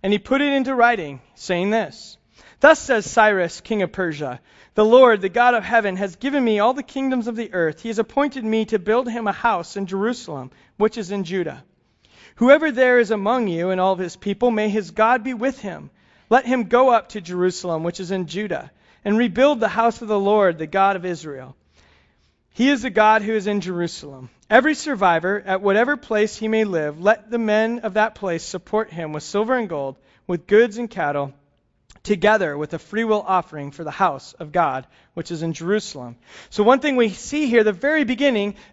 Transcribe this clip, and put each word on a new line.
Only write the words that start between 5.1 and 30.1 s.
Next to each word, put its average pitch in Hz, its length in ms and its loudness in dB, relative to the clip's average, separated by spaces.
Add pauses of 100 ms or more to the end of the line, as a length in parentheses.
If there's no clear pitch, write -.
the 190 80 -2
God 240 240 4
of 220 100 0
heaven, 208 340 0
has 190 180 -6
given 277 280 -2
me 214 160 2
all 226 140 2
the 277 100 -6
kingdoms 262 440 -4
of 233 80 -8
the 226 180 -8
earth. 165 280 -2
He 226 80 -8
has 220 100 -6
appointed 277 440 -2
me 220 220 0
to 214 140 -2
build 226 300 0
him 226 180 -6
a 196 60 -2
house 202 440 -2
in 196 80 -6
Jerusalem, 185 680 -6 (260)
which 220 200 0
is 190 140 -8
in 202 140 -4
Judah. 160 380 -6 (760)
Whoever 294 340 6
there 247 280 4
is 214 120 2
among 220 360 0
you 170 220 -2
and 185 100 -2
all 190 140 2
of 175 60 -4
his 180 180 -8
people, 208 340 0
may 214 160 0
his 196 240 -4
God 226 320 2
be 254 100 -6
with 247 260 -4
him. 156 300 -12 (400)
Let 262 160 4
him 240 200 0
go 247 240 4
up 226 200 2
to 214 120 -10
Jerusalem, 180 600 -2
which 170 180 -6
is 180 100 -8
in 185 160 -4
Judah, 175 420 -6 (360)
and 208 120 2
rebuild 240 440 2
the 214 80 0
house 226 320 0
of 226 80 -12
the 208 100 0
Lord, 196 380 2
the 156 100 -8
God 196 300 2
of 175 80 -10
Israel. 143 500 -10 (960)
He 254 180 2
is 277 120 0
the 254 80 -4
God 214 320 4
who 208 120 -4
is 202 140 -2
in 208 140 -2
Jerusalem. 165 680 -8 (200)
Every 262 260 4
survivor, 190 680 0
at 190 160 -2
whatever 214 340 2
place 214 400 -2
he 220 140 -4
may 220 160 2
live, 156 340 -4
let 214 320 0
the 240 60 -4
men 220 420 0
of 220 140 -8
that 214 220 0
place 170 280 -6
support 214 480 -6
him 160 220 -10
with 151 100 -10
silver 220 320 -2
and 226 140 -4
gold, 139 260 -8 (320)